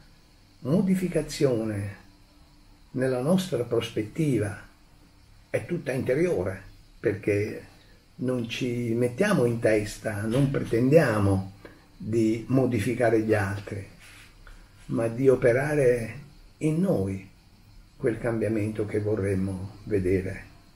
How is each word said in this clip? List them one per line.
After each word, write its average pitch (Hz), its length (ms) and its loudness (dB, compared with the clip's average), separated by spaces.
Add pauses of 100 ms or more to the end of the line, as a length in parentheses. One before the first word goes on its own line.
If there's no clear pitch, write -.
(600)
modificazione 139 1400 0 (960)
nella 127 280 0
nostra 143 440 0
prospettiva 117 1040 -2 (840)
è - 160 -4
tutta 160 260 -4
interiore, 131 720 0 (360)
perché 101 680 -2 (500)
non 123 320 -4
ci 120 460 -2
mettiamo 123 500 2
in 117 140 2
testa, 107 640 0
non 131 280 2
pretendiamo 113 1040 2 (460)
di 110 500 0
modificare 117 720 2
gli 107 140 2
altri, 101 520 -4 (1000)
ma 123 220 -2
di 123 200 2
operare 127 880 2 (400)
in 156 220 0
noi 98 480 -2 (680)
quel 117 220 -2
cambiamento 107 680 -2
che 107 140 -2
vorremmo 98 840 -2
vedere 95 600 0 (320)